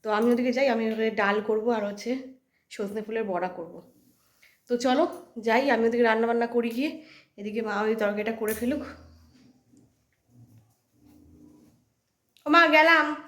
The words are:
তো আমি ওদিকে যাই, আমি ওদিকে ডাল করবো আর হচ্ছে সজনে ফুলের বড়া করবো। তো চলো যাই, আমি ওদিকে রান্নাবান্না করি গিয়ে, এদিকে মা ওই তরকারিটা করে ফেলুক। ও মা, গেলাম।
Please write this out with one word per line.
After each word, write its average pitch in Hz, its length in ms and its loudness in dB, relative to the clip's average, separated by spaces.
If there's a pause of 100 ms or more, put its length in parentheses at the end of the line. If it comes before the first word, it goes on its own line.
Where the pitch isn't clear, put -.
তো 226 80 -6
আমি 220 200 2
ওদিকে 247 220 2
যাই, 269 160 2
আমি 226 180 0
ওদিকে 220 240 -2
ডাল 208 300 0
করবো 214 300 -2
আর 220 140 0
হচ্ছে 202 260 -8 (580)
সজনে 214 320 -8
ফুলের 220 220 -6
বড়া 180 260 -4
করবো। 170 300 -14 (880)
তো 240 100 -2
চলো 254 260 2 (340)
যাই, 233 340 2
আমি 226 160 2
ওদিকে 240 160 2
রান্নাবান্না 233 440 2
করি 240 220 -2
গিয়ে, 254 340 -6 (340)
এদিকে 208 240 -8
মা 208 200 -4
ওই 220 140 0
তরকারিটা 214 360 -2
করে 214 220 -4
ফেলুক। 254 300 -4 (3500)
ও 294 40 -4
মা, 330 180 6
গেলাম। 311 380 6 (220)